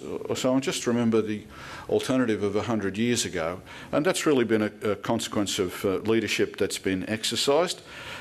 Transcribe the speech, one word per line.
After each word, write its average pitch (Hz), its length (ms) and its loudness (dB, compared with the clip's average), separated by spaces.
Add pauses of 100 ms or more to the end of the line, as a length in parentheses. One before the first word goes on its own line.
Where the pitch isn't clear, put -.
(260)
or 117 80 -2
so 127 200 2
on, 135 80 4
just - 240 -2
remember 117 340 4
the 107 240 -4 (460)
alternative 110 520 2
of 101 140 0
a 101 60 2
hundred 98 340 -2
years 117 300 2
ago. 85 340 -4 (320)
And 151 140 2
that's 180 180 0
really 131 200 6
been 110 180 4
a, 104 300 -2
a 95 40 0
consequence 110 600 -2
of, 92 260 -2
uh, 92 120 2
leadership 104 600 0
that's - 220 0
been 95 320 -2
exercised. 139 720 0 (380)